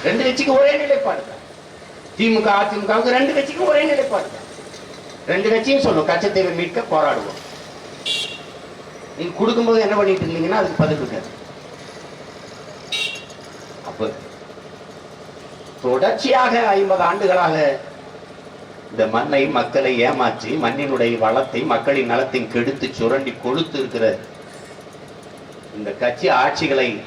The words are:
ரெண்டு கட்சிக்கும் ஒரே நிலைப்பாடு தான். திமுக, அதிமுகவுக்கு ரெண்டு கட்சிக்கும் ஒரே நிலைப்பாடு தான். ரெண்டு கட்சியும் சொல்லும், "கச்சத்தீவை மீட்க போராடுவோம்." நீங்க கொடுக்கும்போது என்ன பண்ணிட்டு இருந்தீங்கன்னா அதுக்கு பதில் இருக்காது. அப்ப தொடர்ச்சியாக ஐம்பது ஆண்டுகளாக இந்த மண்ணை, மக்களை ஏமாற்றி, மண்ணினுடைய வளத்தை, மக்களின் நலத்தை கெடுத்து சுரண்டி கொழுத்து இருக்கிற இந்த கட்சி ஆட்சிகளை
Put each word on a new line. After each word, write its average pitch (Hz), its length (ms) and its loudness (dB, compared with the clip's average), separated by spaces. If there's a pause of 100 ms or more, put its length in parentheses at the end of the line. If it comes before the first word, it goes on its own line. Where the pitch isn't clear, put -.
ரெண்டு 226 200 2
கட்சிக்கும் 262 340 4
ஒரே 285 200 6
நிலைப்பாடு 277 500 2
தான். - 80 -12 (800)
திமுக, 220 300 4 (140)
அதிமுகவுக்கு 214 480 2
ரெண்டு 269 240 4
கட்சிக்கும் 294 340 0
ஒரே 302 160 6
நிலைப்பாடு 285 400 2
தான். - 220 -12 (840)
ரெண்டு 208 220 2
கட்சியும் 233 320 4
சொல்லும், 156 260 2
"கச்சத்தீவை 180 480 2
மீட்க 175 260 -2 (100)
போராடுவோம்." 143 500 0 (1800)
நீங்க 170 200 -6
கொடுக்கும்போது 226 440 4
என்ன 208 140 2
பண்ணிட்டு 196 300 4
இருந்தீங்கன்னா 165 340 0
அதுக்கு 170 240 2
பதில் 151 140 2
இருக்காது. - 380 -6 (2500)
அப்ப - 240 -4 (1700)
தொடர்ச்சியாக 233 840 4
ஐம்பது 196 360 4
ஆண்டுகளாக 170 720 4 (1120)
இந்த 110 160 2
மண்ணை, 139 400 2
மக்களை 127 520 2
ஏமாற்றி, 120 520 2
மண்ணினுடைய 127 680 0
வளத்தை, 113 440 2
மக்களின் 135 440 2
நலத்தை 113 420 0
கெடுத்து - 460 0
சுரண்டி 123 400 0 (100)
கொழுத்து 143 360 0
இருக்கிற 113 380 0 (1600)
இந்த 107 140 -6
கட்சி 123 380 0
ஆட்சிகளை 135 760 2